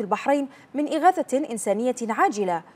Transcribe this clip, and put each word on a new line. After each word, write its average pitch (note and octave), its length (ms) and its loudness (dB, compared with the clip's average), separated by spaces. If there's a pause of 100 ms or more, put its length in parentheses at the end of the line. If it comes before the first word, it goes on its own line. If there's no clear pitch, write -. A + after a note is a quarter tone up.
البحرين C4 480 2 (260)
من D4 180 0
إغاثة D#4 460 0 (120)
إنسانية A3+ 460 0 (120)
عاجلة G#3 540 0 (140)